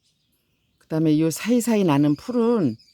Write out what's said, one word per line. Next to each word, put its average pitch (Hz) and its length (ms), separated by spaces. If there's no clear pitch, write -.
그다음에 160 300
요 160 100
사이사이 220 540
나는 147 320
풀은 226 580